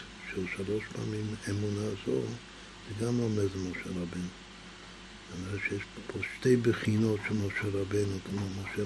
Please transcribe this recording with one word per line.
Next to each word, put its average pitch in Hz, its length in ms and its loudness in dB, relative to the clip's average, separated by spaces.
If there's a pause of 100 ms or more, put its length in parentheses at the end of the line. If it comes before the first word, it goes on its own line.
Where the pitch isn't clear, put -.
(340)
של 92 100 0 (120)
שלוש 101 260 0 (100)
פעמים 107 420 -2 (160)
אמונה 104 380 2 (180)
זו, 131 140 4 (680)
זה 107 180 0
גם 120 120 4
רומז 107 380 4
למשה 90 320 -4
רבנו. 90 400 -2 (1000)
זאת 90 80 -8
אומרת 95 300 -4
שיש 101 140 0 (240)
פה - 120 -6 (200)
שתי 127 180 8
בחינות 110 720 4
של 110 60 2
משה 101 440 0
רבנו, 98 400 2 (120)
כמו 98 160 0
משה, 98 400 -4